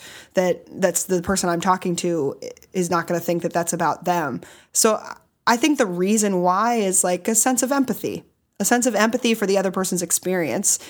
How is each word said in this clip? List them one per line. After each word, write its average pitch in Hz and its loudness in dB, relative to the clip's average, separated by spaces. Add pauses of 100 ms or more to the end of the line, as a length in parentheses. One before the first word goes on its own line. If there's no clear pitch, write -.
(340)
that 185 0 (160)
that's 180 0
the 180 0
person 190 0
I'm 170 0
talking 185 0
to 165 -2
i-, - -12 (240)
is 175 -2
not 170 0
gonna 175 -2
think 170 -2
that 165 2
that's 170 -2
about 165 -2
them. 170 -2 (320)
So - 0 (440)
I 233 4
think 311 2
the 247 4
reason 190 2
why 202 2
is, 190 2
like, 180 -2
a 226 2
sense 254 2
of 254 0
empathy, 262 -2 (360)
a 202 -2
sense 240 2
of 220 2
empathy 226 2
for 214 0
the 196 2
other 185 0
person's 180 -2
experience. 175 0 (100)